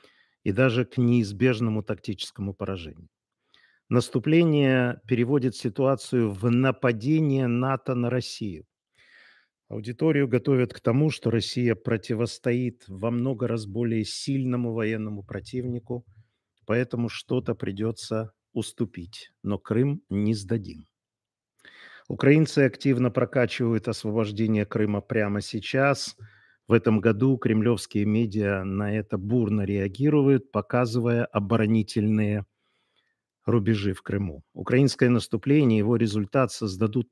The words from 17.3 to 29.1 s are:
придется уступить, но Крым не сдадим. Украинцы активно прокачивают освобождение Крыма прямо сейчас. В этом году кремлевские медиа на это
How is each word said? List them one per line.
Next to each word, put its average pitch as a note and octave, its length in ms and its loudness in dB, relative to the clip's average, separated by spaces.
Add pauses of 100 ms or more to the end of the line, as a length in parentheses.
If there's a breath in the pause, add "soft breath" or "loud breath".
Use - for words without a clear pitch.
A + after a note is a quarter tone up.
придется G#2+ 800 -6 (180)
уступить, - 800 -8 (100)
но G2 160 -2
Крым C3+ 520 -2
не G#2 240 0
сдадим. F#2 520 -6 (1200 loud breath)
Украинцы D3+ 500 4
активно B2+ 500 2
прокачивают A#2 760 -2
освобождение G#2+ 800 -2
Крыма G#2 340 -2
прямо G#2 420 -2
сейчас. C3+ 760 -2 (500 soft breath)
В G#2+ 60 4
этом A2 260 4
году A#2 380 2
кремлевские G#2+ 680 0
медиа G#2 600 0
на G2+ 280 -2
это G#2+ 240 -4